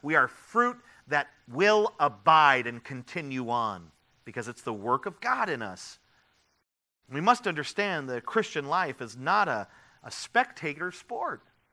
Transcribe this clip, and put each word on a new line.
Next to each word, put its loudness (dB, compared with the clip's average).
We 0
are 6
fruit -2
that 0
will 4
abide 6
and -10
continue -8
on, -4
because -10
it's -14
the -6
work -2
of -12
God -2
in -4
us. -12
We -6
must 2
understand -4
that -6
Christian -2
life -2
is -12
not 0
a, -4
a -14
spectator -4
sport. -8